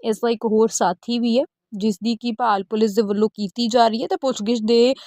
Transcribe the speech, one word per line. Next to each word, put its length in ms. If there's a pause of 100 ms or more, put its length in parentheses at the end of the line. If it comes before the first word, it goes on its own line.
ਇਸ 140
ਦਾ 120
ਇੱਕ 160
ਹੋਰ 240
ਸਾਥੀ 500
ਵੀ 200
ਹੈ, 40 (300)
ਜਿਸ 300
ਦੀ 120
ਕਿ 160
ਭਾਲ 320
ਪੁਲਿਸ 320
ਦੇ 60
ਵੱਲੋਂ 280
ਕੀਤੀ 380
ਜਾ 200
ਰਹੀ 160
ਹੈ 40
ਤੇ 80
ਪੁੱਛਗਿੱਛ 500
ਦੇ 280 (140)